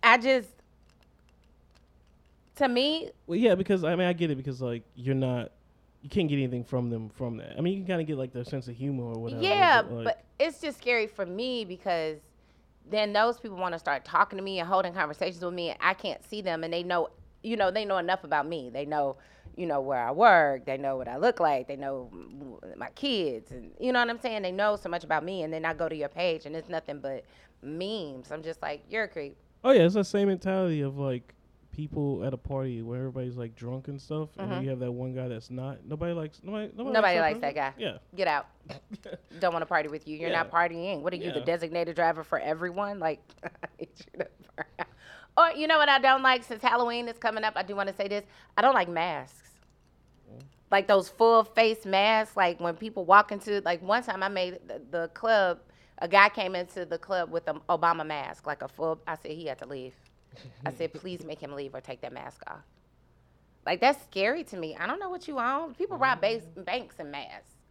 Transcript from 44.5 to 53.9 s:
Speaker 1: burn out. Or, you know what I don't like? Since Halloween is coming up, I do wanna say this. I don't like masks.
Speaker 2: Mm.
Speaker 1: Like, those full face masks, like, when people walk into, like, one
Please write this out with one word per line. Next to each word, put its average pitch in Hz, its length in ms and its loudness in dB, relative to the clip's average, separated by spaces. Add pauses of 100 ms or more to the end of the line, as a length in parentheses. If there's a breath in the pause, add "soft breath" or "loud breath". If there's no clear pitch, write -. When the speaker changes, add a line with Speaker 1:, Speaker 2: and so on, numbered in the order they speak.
Speaker 1:
burn - 100 -8 (120)
out. - 80 -6 (500 loud breath)
Or, 330 200 8
you 302 100 -2
know 320 120 6
what 294 100 6
I 277 100 8
don't 262 240 6
like? 254 220 4
Since 226 180 -10
Halloween 240 460 2
is 226 100 -12
coming 220 240 -2
up, 214 140 0
I 190 80 -2
do 196 100 -8
wanna 196 200 -2
say 202 120 -4
this. 202 180 -4 (320 soft breath)
I 208 60 6
don't 262 120 8
like 185 140 4
masks. 160 600 -6 (840)
Speaker 2:
Mm. 120 100 -20 (300)
Speaker 1:
Like, 196 160 4
those 196 200 6
full 226 360 6
face 220 420 2
masks, 214 500 2
like, 175 240 2
when 170 160 -2
people 202 280 -8
walk 196 280 8
into, 202 320 -4
like, 170 180 0
one 208 220 2